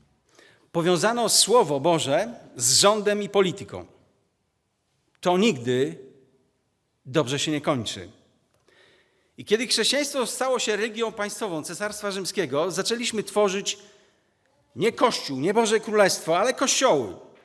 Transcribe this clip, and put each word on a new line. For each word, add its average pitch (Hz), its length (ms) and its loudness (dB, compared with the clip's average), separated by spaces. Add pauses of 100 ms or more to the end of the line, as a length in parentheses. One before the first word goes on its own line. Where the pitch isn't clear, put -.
(720)
Powiązano 180 580 0
Słowo 190 500 4
Boże 160 540 2 (220)
z - 240 2
rządem 208 440 4
i 196 60 -8
polityką. 143 560 0 (1400)
To 180 160 2
nigdy 143 640 0 (1080)
dobrze 135 340 0
się 160 120 -2
nie 143 100 -2
kończy. 110 500 -4 (1300)
I 127 80 -16
kiedy 220 220 0
chrześcijaństwo 262 600 0
stało 254 320 -2
się 214 160 0
religią 220 360 -4
państwową 208 520 -6
Cesarstwa 202 480 -6
Rzymskiego, 175 600 -2
zaczęliśmy 220 520 -4
tworzyć 202 540 0 (960)
nie 190 160 0
Kościół, 175 480 -2
nie 180 140 0
Boże 220 260 2
Królestwo, 190 600 2
ale 247 140 0
kościoły. 180 640 2 (300)